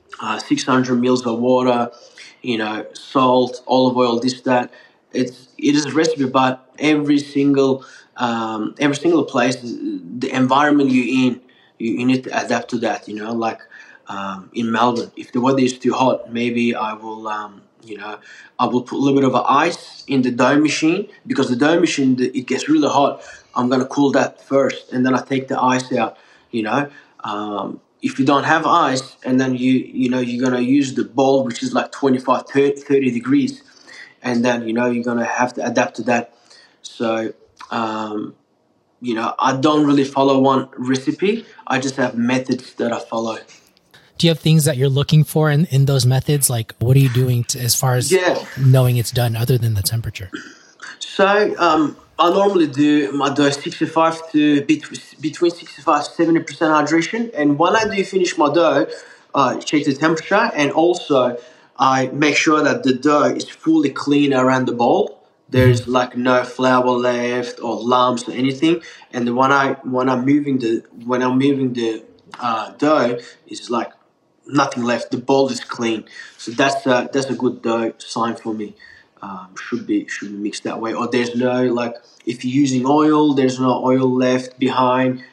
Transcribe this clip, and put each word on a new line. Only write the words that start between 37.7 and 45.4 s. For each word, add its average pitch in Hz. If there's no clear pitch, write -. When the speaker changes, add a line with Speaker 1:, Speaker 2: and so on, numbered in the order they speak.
Speaker 1:
um, 110
you 120
know, 113
I 131
don't 151
really 143
follow 135
one 131
recipe. 147
I 135
just 135
have 123
methods 127
that 117
I 104
follow. 113
Speaker 2:
Do 165
you 165
have 156
things 156
that 151
you're 139
looking 143
for 156